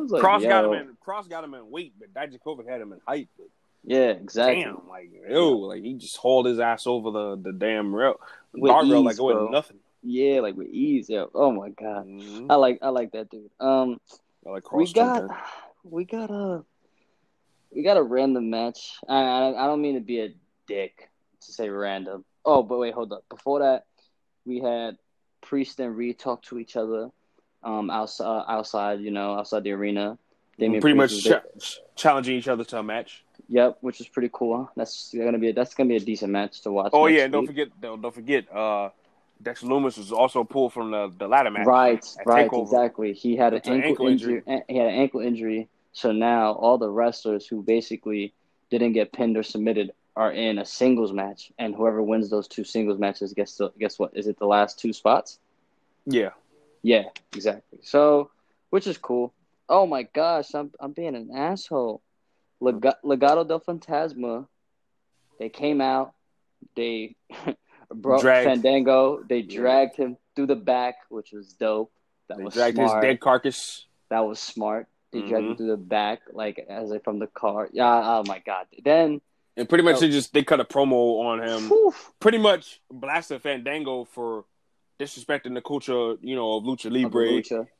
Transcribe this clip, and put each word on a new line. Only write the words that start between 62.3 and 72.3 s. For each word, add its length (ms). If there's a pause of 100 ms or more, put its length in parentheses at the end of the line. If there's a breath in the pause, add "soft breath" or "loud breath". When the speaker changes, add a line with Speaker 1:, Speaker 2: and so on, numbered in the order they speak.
Speaker 1:
Lega-, 320 (100)
Legado 420
del 140
Fantasma, 840 (920)
they 120
came 320
out, 320 (600)
they 420 (140)
<laughs> 260 (380 soft breath)
brought 280
Speaker 2:
Dragged. 260
Speaker 1:
Fandango, 800
they 120
Speaker 2:
Yeah. 200
Speaker 1:
dragged 360
him 200 (180)
through 120
the 100
back, 400 (120)
which 240
was 200
dope. 400 (360)
That 100